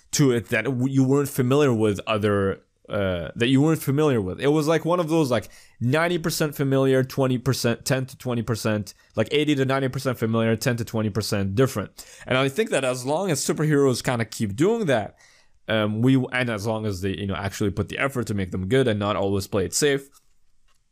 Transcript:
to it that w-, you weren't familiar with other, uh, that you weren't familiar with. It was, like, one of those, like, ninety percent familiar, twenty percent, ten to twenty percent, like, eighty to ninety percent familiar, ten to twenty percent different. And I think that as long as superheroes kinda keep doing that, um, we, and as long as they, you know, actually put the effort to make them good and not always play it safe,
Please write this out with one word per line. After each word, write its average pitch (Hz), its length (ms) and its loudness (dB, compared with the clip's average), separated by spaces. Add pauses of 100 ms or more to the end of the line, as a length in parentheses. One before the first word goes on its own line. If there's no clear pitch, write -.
(120)
to 135 200 4
it 117 160 0
that 110 160 0
w-, 131 280 -2
you 135 120 4
weren't 139 240 2
familiar 135 440 2
with 107 340 2
other, 101 560 0 (260)
uh, 92 480 -2
that 120 120 0
you 135 120 4
weren't 156 220 2
familiar 139 380 2
with. 90 200 -6
It 135 80 0
was, 151 180 2
like, 160 180 0
one 175 160 0
of 160 80 -2
those, 156 220 2
like, 110 180 0 (320)
ninety 160 380 0
percent 156 360 -2
familiar, 135 500 2
twenty 131 340 0
percent, 120 460 -2
ten 131 220 -2
to - 100 -16
twenty 120 260 -4
percent, 107 520 -4 (220)
like, 113 140 0
eighty 147 240 2
to 135 100 2
ninety 135 240 0
percent 131 300 -4
familiar, 113 380 0
ten 123 200 -2
to 117 80 -4
twenty 110 260 -2
percent 98 440 -2
different. 120 520 -2 (200)
And 123 120 0
I 135 100 0
think 214 220 -2
that 135 140 0
as 127 200 -2
long 165 260 -2
as 143 140 -2
superheroes 147 580 2
kinda 120 220 -2
keep 104 320 -6
doing 208 300 2
that, 117 320 -2 (500)
um, 107 320 0
we, 131 160 6 (160)
and 127 160 -2
as 107 180 -4
long 110 200 -2
as 95 160 -4
they, 98 140 -2
you 98 100 -6
know, 95 100 -4
actually 98 340 -2
put 95 180 -4
the - 100 -8
effort 131 300 -4
to 113 60 -2
make 95 160 -4
them 92 180 -6
good 127 200 2
and 107 100 0
not 104 180 0
always 98 300 0
play 95 200 -2
it 80 80 -6
safe, 139 340 0 (840)